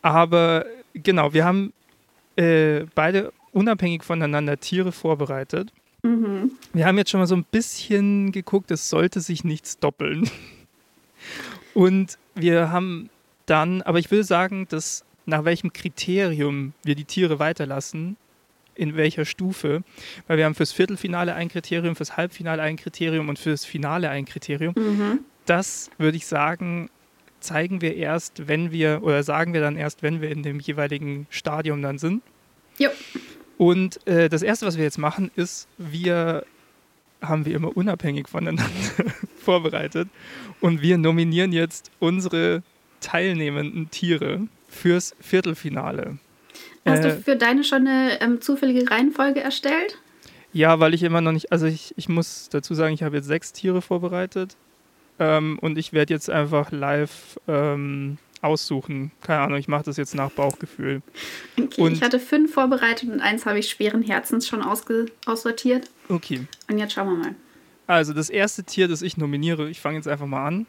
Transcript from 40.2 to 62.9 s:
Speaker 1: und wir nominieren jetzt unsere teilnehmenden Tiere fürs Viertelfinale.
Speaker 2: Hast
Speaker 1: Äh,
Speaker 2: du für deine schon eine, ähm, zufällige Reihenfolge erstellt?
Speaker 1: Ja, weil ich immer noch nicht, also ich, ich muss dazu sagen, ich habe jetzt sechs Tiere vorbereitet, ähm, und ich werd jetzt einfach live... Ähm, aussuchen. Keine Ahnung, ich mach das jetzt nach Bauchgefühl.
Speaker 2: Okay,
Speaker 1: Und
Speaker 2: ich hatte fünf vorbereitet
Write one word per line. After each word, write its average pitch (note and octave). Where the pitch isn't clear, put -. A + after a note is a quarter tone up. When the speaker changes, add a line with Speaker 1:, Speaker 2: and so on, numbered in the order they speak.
Speaker 1:
und E3+
wir F3
nominieren E3+
jetzt E3
unsere E3+
teilnehmenden D#3
Tiere E3+
fürs -
Viertelfinale. D#3
Speaker 2:
Hast C4
Speaker 1:
Äh, D4+
Speaker 2:
du -
für C#4
deine A#3+
schon C4+
eine, C4
ähm, A#3
zufällige B3+
Reihenfolge C#4
erstellt? D#4+
Speaker 1:
Ja, D#3+
weil D#3+
ich E3
immer E3+
noch E3
nicht, D#3+
also D#3+
ich, -
ich F#3
muss -
dazu D3
sagen, D#3
ich D#3+
habe D3
jetzt C#3+
sechs D#3+
Tiere F3+
vorbereitet, F3+
ähm, D#3
und D#3
ich D#3
werd D3+
jetzt D#3
einfach D3
live... D3
Ähm, C#3+
aussuchen. D3
Keine D3+
Ahnung, C#3+
ich C#3
mach D3
das D3
jetzt D3
nach C#3
Bauchgefühl. C#3
Speaker 2:
Okay, -
Speaker 1:
Und E3
Speaker 2:
ich D#3+
hatte B3
fünf D4+
vorbereitet B3